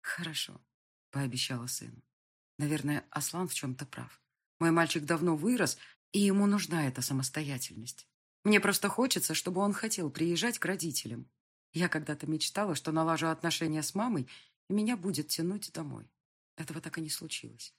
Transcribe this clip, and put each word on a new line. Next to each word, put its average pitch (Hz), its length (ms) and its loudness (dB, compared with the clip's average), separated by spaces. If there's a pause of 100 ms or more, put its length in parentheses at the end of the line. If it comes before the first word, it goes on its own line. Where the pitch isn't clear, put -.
«Хорошо», - 600 -6 (500)
пообещала 127 560 -2
сыну. 117 360 -8 (540)
«Наверное, 147 520 0
Аслан 170 380 -2
в - 60 -4
чем-то 127 320 -4
прав. - 360 -14 (380)
Мой 165 120 6
мальчик 165 340 4
давно 165 300 2
вырос, 196 420 2 (340)
и 202 80 2
ему 202 260 6
нужна 165 420 2
эта 127 140 -2
самостоятельность. 135 1040 -4 (360)
Мне 208 160 8
просто 196 280 2
хочется, 214 460 2
чтобы 180 280 0
он 202 120 4
хотел 196 360 -2
приезжать 170 500 0
к - 60 -2
родителям». 160 640 -4 (440)
Я 170 160 2
когда-то 151 360 -4
мечтала, 156 500 0
что 156 160 -4
налажу 160 360 2
отношения 160 560 0
с - 100 -6
мамой, 196 340 0 (420)
и 185 40 0
меня 214 240 2
будет 160 300 -2
тянуть 185 460 -2
домой. 131 360 -10 (480)
Этого 160 240 -8
так - 160 -8
и 165 40 -4
не 156 80 -6
случилось. - 680 -10